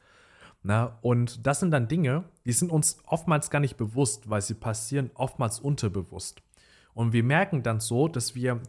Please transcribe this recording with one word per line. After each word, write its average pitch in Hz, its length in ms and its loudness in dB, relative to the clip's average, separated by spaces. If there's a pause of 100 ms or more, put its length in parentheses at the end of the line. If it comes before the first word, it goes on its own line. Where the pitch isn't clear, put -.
(640)
Na, 117 380 0
und 120 440 0
das 139 140 2
sind 180 120 2
dann 120 180 2
Dinge, 156 340 2 (220)
die 120 80 0
sind 175 180 2
uns 151 340 2
oftmals 160 440 0
gar 147 100 0
nicht 143 160 0
bewusst, 113 540 -2
weil 107 120 0
sie 107 140 -4
passieren 120 580 -4
oftmals 123 460 -4
unterbewusst. 98 840 -4 (520)
Und 117 180 0
wir 113 120 4
merken 147 380 2
dann 113 200 0
so, 123 260 2
dass 131 280 -4
wir 123 340 -2